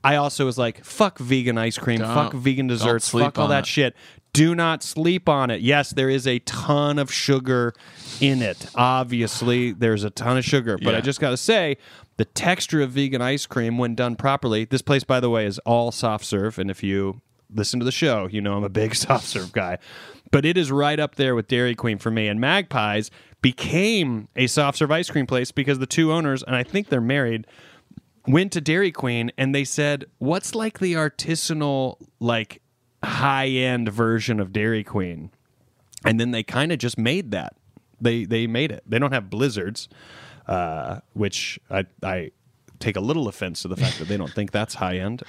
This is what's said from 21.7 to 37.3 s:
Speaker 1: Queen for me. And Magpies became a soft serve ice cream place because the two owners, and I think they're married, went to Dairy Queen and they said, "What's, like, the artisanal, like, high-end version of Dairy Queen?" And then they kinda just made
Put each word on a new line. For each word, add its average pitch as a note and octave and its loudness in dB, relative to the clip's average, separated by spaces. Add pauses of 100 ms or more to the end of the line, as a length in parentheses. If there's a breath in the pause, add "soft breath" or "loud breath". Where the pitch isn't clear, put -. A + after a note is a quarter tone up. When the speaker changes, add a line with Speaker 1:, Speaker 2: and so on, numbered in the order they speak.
Speaker 1:
Queen A2+ -2
for A2+ -2
me. A2 0
And G#2 -2
Magpies A#2 0 (300 soft breath)
became D3+ 0
a B2+ 2
soft C#3+ 0
serve D3 2
ice E3+ 0
cream C#3 0
place B2+ -2
because C#3 0
the C3 -2
two D#3+ 2
owners, D3 0
and C3 -4
I B2 0
think G3+ -4
they're B2+ 2
married, A#2 0 (800 soft breath)
went E3+ 4
to E3+ -2
Dairy D#3+ 0
Queen A#2+ -2
and C3+ 2
they C#3 0
said, D3 -2 (140)
"What's, D#3+ -2
like, A3 -6
the F#3 0
artisanal, D3+ -2 (240)
like, A#2 -2 (440)
high-end C3 0
version A2+ 0
of F#2+ -4
Dairy G#2+ 0
Queen?" F2 -6 (760)
And A2+ 2
then A#2+ 0
they A2+ -2
kinda D3+ -2
just A#2+ -4
made C3+ -2